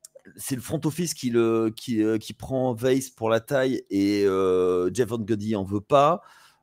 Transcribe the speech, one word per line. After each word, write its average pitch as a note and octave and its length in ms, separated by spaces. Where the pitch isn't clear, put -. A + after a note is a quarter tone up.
c'est C3+ 180
le A2+ 60
front D#3 240
office D#3+ 280
qui, B2 160
le, A2+ 460
qui, A2 260
euh, A2 180
qui - 120
prend B2+ 420
Weiss C3 360
pour A2 200
la A2+ 120
taille C3 480
et, G2+ 360
euh, F#2 680
Jeff A2+ 160
Van A#2 100
Gundy G#2+ 380
en G2 80
veut G2 160
pas. D3 400